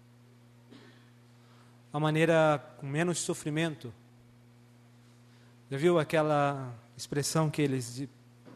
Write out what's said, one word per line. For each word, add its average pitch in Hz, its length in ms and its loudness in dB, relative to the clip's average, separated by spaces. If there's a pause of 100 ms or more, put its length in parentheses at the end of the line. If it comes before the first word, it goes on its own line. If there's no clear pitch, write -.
(1900)
a 147 80 -4
maneira 156 580 4 (200)
com 143 80 -12
menos 160 340 -2
sofrimento. 151 760 -6 (1800)
Já 135 80 -6
viu 170 220 4
aquela 143 760 0 (220)
expressão 151 520 -2
que 151 140 -2
eles 131 320 -2
di-, 135 140 -10 (480)